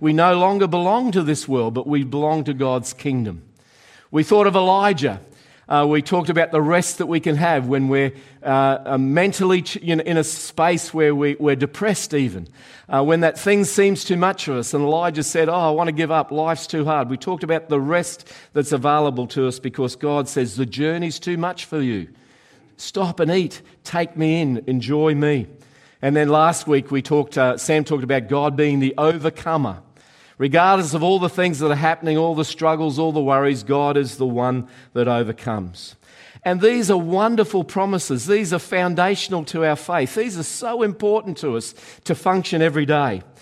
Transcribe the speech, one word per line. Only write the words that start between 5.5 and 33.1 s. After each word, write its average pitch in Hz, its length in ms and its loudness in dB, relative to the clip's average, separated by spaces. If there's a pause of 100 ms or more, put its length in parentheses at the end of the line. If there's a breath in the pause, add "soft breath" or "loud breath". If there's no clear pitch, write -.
Uh, 147 200 2
we 151 140 2
talked 175 280 -2
about 165 200 2
the 156 100 2
rest 170 380 0
that 175 80 -2
we 165 140 -2
can 156 160 0
have 151 320 0
when 135 180 2
we're, 135 260 2 (300 loud breath)
uh, 135 420 2
uh, 135 140 -2
mentally 185 640 2
ch-, - 140 -10
in, 165 240 -2
in 170 160 -2
a 156 80 2
space - 680 -2
where 151 220 2
we, 143 220 0
we're 147 180 2
depressed 147 580 -2
even. 104 360 -2 (400 loud breath)
Uh, 139 160 2
when 165 160 4
that 165 180 2
thing 202 260 2
seems 196 400 2
too 185 120 0
much 185 300 0
for 143 80 -2
us. 120 200 -4
And 143 80 0
Elijah 156 400 0
said, 160 260 0
"Oh, 160 40 0
I 170 180 2
want 160 160 0
to 165 60 -2
give 151 180 -2
up. 156 220 0
Life's 160 340 -2
too 151 200 -2
hard." 143 220 0
We 127 80 -4
talked 175 280 -6
about 160 240 -2
the 147 120 0
rest 165 520 -4 (200 loud breath)
that's 147 200 -2
available 139 560 0
to 135 180 0
us 127 140 -4
because 123 340 -4
God 147 340 -2
says, 117 280 -4
"The 131 100 -2
journey's 160 540 -4
too 175 160 -4
much 175 300 -6
for 156 140 -4
you. 107 280 -2 (720 soft breath)
Stop 180 420 -4
and 160 100 0
eat. 180 320 -2 (220 soft breath)
Take 170 320 -4
me 160 240 2
in. 131 260 -2
Enjoy 139 480 0
me." 143 320 0 (540 soft breath)
And 139 140 0
then 151 140 2
last 156 400 4
week 139 240 2
we 135 100 0
talked, 147 340 0
uh, 127 200 2
Sam 156 260 0
talked 139 220 -2
about 127 240 -2
God 143 260 0
being 143 240 2
the 135 180 0
overcomer. 156 840 0 (560 soft breath)
Regardless 165 560 4
of 156 80 0
all 185 160 2
the 180 100 0
things 175 300 0
that 151 140 0
are - 20 2
happening, 160 420 0
all 160 200 2
the 156 80 0
struggles, 160 560 -2
all 165 100 0